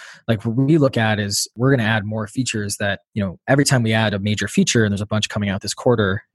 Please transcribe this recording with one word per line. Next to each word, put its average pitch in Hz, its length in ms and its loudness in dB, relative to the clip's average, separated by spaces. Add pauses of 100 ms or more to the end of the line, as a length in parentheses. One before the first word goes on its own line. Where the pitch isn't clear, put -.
(300)
Like, 110 160 -2
what 113 100 -2
we 135 220 4
look 135 180 2
at 110 240 0
is 101 260 -4 (120)
we're 131 180 2
gonna 110 140 0
add 110 160 0
more 107 200 -6
features 104 520 -6
that, 101 240 -2 (120)
you 107 80 -2
know, 95 160 -4 (120)
every 139 160 4
time 131 180 2
we 110 80 0
add 110 220 2
a 101 60 -2
major 101 280 -2
feature, 120 380 2
and 101 80 2
there's 101 80 -2
a 104 40 -6
bunch 107 220 -4
coming 104 220 -4
out 95 100 -2
this - 140 -8
quarter, 110 500 0 (120)